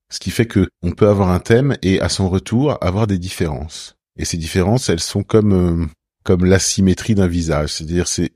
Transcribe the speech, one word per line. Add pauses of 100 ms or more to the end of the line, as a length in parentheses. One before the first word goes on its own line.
(120)
Ce
qui
fait
que (120)
on
peut
avoir
un
thème
et
à
son
retour
avoir
des
différences. (220)
Et
ces
différences,
elles
sont
comme,
euh, (380)
comme
l'asymétrie
d'un
visage,
c'est-à-dire
c'est,